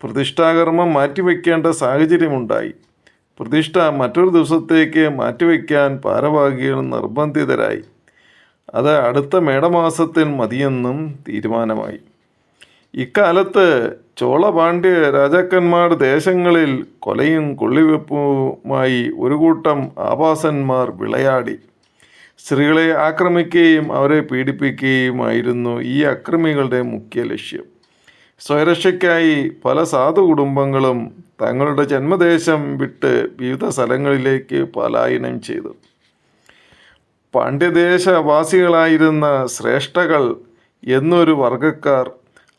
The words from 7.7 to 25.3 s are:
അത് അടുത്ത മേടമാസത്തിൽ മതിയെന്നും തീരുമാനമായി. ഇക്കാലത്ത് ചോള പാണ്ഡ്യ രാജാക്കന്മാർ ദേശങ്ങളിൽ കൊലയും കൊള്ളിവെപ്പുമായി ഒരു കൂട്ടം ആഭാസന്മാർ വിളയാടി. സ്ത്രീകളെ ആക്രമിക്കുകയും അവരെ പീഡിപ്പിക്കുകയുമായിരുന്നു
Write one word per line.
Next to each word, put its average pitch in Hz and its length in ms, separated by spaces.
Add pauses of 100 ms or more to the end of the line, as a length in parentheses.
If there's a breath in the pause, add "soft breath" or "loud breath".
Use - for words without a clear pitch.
അത് 143 220
അടുത്ത 139 400
മേടമാസത്തിൽ 165 880
മതിയെന്നും 135 960 (100)
തീരുമാനമായി. 110 720 (960 soft breath)
ഇക്കാലത്ത് 175 1000 (220)
ചോള 147 320
പാണ്ഡ്യ 170 600
രാജാക്കന്മാർ 175 840
ദേശങ്ങളിൽ 160 920 (140)
കൊലയും 143 560
കൊള്ളിവെപ്പുമായി 135 1600
ഒരു 127 160
കൂട്ടം 151 640
ആഭാസന്മാർ 139 920
വിളയാടി. 117 680 (800 soft breath)
സ്ത്രീകളെ 156 540
ആക്രമിക്കുകയും 165 1000
അവരെ 143 280
പീഡിപ്പിക്കുകയുമായിരുന്നു 127 1600